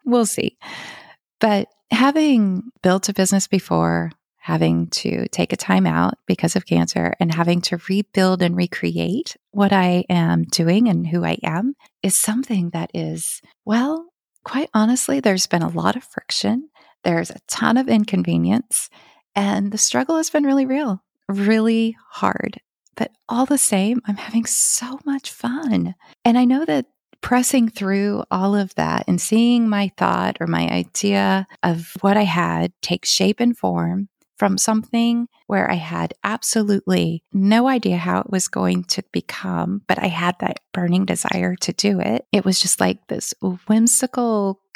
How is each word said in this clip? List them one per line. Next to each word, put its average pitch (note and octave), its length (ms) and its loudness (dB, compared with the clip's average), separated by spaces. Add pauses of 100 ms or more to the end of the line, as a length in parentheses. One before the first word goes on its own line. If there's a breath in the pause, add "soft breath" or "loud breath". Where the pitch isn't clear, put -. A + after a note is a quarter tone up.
we'll A#3+ 220 2
see. - 320 -4 (840 loud breath)
But G#3 280 2 (240)
having A#3+ 720 4 (180)
built F#3+ 260 2
a G3+ 60 -4
business F#3+ 320 2
before, E3+ 640 0 (280)
having E3 500 0
to - 400 -2
take - 240 -2
a - 40 -2
time F#3+ 300 2
out E3 280 2 (120)
because E3+ 280 0
of F3+ 120 -2
cancer E3+ 520 0
and E3 160 0
having E3+ 260 2
to F3 180 -4 (100)
rebuild F#3 540 0
and F3 140 0
recreate F3 800 -4 (140)
what G3+ 220 2
I F3+ 360 2
am E3+ 360 2
doing F3+ 440 2
and E3+ 180 0
who E3+ 180 -2
I E3 180 -2
am G3 320 -2 (280 soft breath)
is F#3+ 140 0
something G#3+ 540 -2
that E3+ 240 -6
is, D#3+ 460 -6 (240 soft breath)
well, C#4 420 -2 (380)
quite - 280 -4
honestly, A#3+ 460 0
there's G3 300 2
been F3 140 2
a F#3 60 -2
lot E3+ 280 0
of B3+ 80 -10
friction. - 680 -4 (320 soft breath)
There's E3+ 280 0
a - 180 -18
ton A3+ 280 0
of C4 120 0
inconvenience, F#3 1000 0 (460 soft breath)
and G3+ 360 0
the G#3+ 80 -6
struggle C4 380 0
has D#4+ 140 0
been D4 140 2
really C4+ 220 2
real, C4 360 -2 (260)
really A3 680 2 (140)
hard. - 500 -4 (360)
But - 160 -4 (160)
all A#3+ 180 0
the C#4+ 120 2
same, G#3+ 480 2
I'm G3+ 100 -2
having A3 300 -2
so - 580 -2
much C#4 260 -4
fun. A#3 640 -2 (300 soft breath)
And A#3 140 4
I B3+ 60 6
know C4 200 2
that D4 220 -2 (340)
pressing B3 480 2
through G3+ 600 -2
all G3 240 2
of G3 220 -2
that - 320 -2
and F3+ 120 0
seeing A#3 480 2
my G3+ 280 0
thought F3 440 0
or E3+ 60 -2
my E3 220 0
idea G3 800 0 (160 loud breath)
of E3+ 380 -2
what G3 160 2
I G#3+ 60 4
had E3+ 500 0 (100)
take - 220 -6
shape - 360 0
and A#3+ 160 2
form F3 520 -2 (280)
from F#3+ 220 0
something A#3 680 0 (200)
where G3 240 0
I - 40 0
had E3 380 -4 (100)
absolutely G3 1120 -2
no G#3+ 360 4
idea A3+ 280 0
how F3 240 -2
it - 100 -6
was F#3 180 -2
going - 360 0
to - 260 -4
become, F3+ 760 -4
but F#3+ 100 0
I G3 100 -2
had F3 320 -2
that - 200 -4 (140)
burning F3+ 320 0
desire F3+ 500 -2
to - 160 -4
do G3 280 0
it. A3 320 -2
It G3 120 0
was F#3+ 160 2
just - 180 0
like - 300 -2
this - 240 -8 (340)
whimsical A3 960 0 (140)